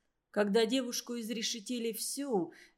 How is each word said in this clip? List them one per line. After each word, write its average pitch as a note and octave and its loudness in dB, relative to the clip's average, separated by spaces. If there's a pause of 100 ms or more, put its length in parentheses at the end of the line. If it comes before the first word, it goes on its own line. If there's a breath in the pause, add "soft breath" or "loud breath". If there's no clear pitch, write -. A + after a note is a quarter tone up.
(300)
Когда G3+ 4
девушку A#3+ 0
изрешетили A#3 -4
всю, A3 -2 (260 loud breath)